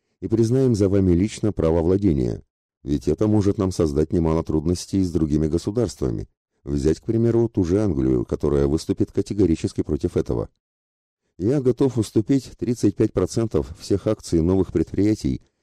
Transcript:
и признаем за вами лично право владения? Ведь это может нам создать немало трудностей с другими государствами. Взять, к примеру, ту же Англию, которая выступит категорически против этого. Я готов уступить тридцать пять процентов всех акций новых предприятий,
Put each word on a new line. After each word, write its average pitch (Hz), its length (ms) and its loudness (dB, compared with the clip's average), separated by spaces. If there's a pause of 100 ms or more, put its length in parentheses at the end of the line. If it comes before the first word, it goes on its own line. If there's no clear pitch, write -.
(220)
и 95 60 -8
признаем 117 480 2
за 101 120 2
вами 95 260 4
лично 101 380 0
право 82 300 0
владения? 80 640 0 (400)
Ведь 69 240 -4
это 78 200 0
может 101 300 2
нам 95 140 0
создать 78 420 0
немало 80 300 0
трудностей 82 580 -2
с 92 100 -2
другими 78 360 0
государствами. 78 800 -4 (400)
Взять, 73 320 0
к - 60 -20
примеру, 117 420 0
ту 104 160 -2
же 90 180 2
Англию, 65 440 0
которая 71 420 0
выступит 82 460 -2
категорически 95 680 -2
против 78 340 -4
этого. 60 320 -4 (880)
Я 123 240 0
готов 127 360 0
уступить 113 600 0
тридцать 107 400 0
пять 110 160 0
процентов 90 680 -2
всех - 260 -2
акций 104 360 0
новых 90 320 2
предприятий, 90 680 -2 (220)